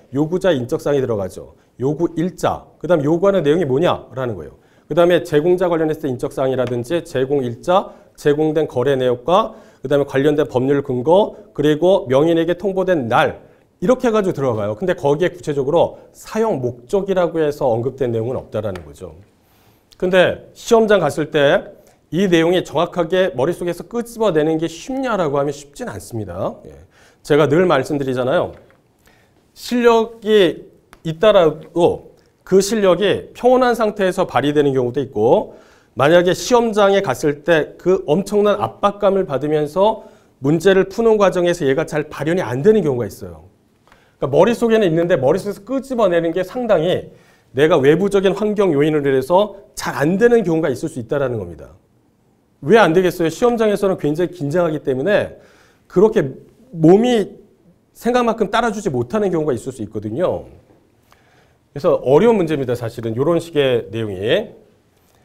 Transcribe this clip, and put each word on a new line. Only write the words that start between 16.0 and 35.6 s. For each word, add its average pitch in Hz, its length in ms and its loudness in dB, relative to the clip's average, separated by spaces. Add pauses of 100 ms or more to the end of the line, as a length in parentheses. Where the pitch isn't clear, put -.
사용 220 500 -4
목적이라고 175 800 -2
해서 147 280 0
언급된 120 420 -2
내용은 113 260 -4
없다라는 95 480 -8
거죠. 78 300 -18 (840)
근데 180 560 0
시험장 220 460 2
갔을 151 320 -2
때 156 520 0 (300)
이 190 160 0
내용이 170 340 2
정확하게 175 720 -2
머릿속에서 170 500 -4
끄집어내는 190 760 -2
게 160 100 -4
쉽냐라고 202 680 -4
하면 143 120 -2
쉽진 - 380 -12
않습니다. 107 680 -8 (120)
예. - 60 -20 (500)
제가 151 260 2
늘 160 160 2
말씀드리잖아요. 135 880 -2 (1040)
실력이 220 1160 0 (340)
있다라도 165 1080 2 (320)
그 190 160 4
실력이 190 720 0
평온한 247 420 2
상태에서 196 520 -2
발휘되는 143 480 0
경우도 127 260 -2
있고 123 560 -2 (380)